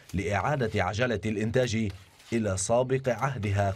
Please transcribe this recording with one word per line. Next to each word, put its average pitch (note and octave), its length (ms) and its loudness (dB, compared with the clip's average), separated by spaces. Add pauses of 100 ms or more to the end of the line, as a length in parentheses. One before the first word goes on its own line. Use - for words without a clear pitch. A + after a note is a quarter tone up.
(140)
لإعادة G2+ 680 0
عجلة G#2 420 0
الإنتاج A2 640 0 (440)
إلى G#2+ 240 0
سابق B2+ 520 0
عهدها G#2 680 0